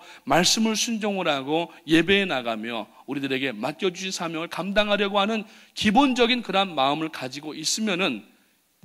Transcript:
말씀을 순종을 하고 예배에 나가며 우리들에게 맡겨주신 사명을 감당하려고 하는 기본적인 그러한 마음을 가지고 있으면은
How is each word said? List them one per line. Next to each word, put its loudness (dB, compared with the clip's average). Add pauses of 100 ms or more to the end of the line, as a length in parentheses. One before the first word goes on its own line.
(240)
말씀을 4
순종을 -2
하고 0 (140)
예배에 4
나가며 -4 (220)
우리들에게 -2
맡겨주신 -4
사명을 -6
감당하려고 0
하는 0 (280)
기본적인 4
그러한 0
마음을 2
가지고 -10
있으면은 -2 (600)